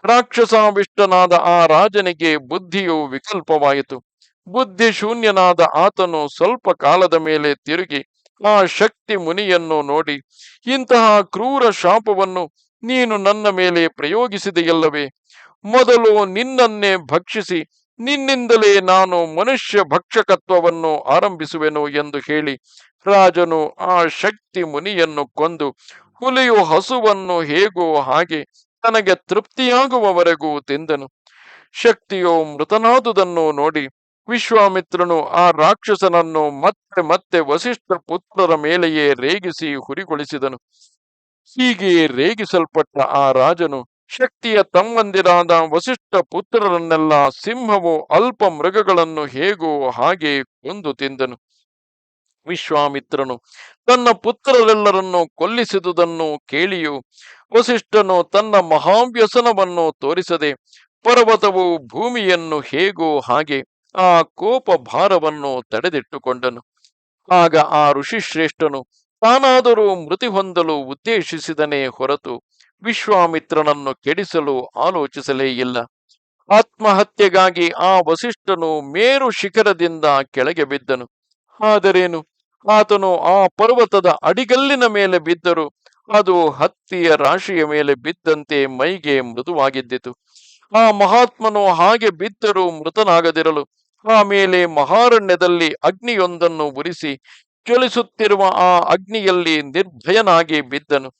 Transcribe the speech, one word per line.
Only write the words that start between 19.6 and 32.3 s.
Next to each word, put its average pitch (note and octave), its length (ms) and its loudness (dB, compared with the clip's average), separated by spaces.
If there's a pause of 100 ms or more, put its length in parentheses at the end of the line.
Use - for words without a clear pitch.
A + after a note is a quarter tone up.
ಭಕ್ಷಕತ್ವವನ್ನು E3 1200 0
ಆರಂಭಿಸುವೆನು" D#3 840 -2
ಎಂದು D3 300 -6
ಹೇಳಿ D3+ 400 -4 (480)
ರಾಜನು F3 640 2
ಆ F3+ 380 0
ಶಕ್ತಿ F#3+ 560 -6
ಮುನಿಯನ್ನು D#3+ 640 -4
ಕೊಂದು D3+ 440 -6 (480)
ಹುಲಿಯು B3+ 460 2
ಹಸುವನ್ನು F#3+ 760 0
ಹೇಗೋ E3 600 0
ಹಾಗೆ D3+ 440 -2 (380)
ತನಗೆ A3 320 2
ತೃಪ್ತಿಯಾಗುವವರೆಗೂ G3 1500 0
ತಿಂದನು. C#3+ 480 -6 (640)
ಶಕ್ತಿಯು F3+ 720 0